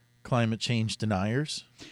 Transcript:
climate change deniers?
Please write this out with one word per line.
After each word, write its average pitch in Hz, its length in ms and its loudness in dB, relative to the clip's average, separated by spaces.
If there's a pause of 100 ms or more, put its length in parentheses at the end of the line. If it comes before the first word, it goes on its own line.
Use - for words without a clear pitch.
(220)
climate 113 380 2
change 110 380 0
deniers? 107 640 0 (280)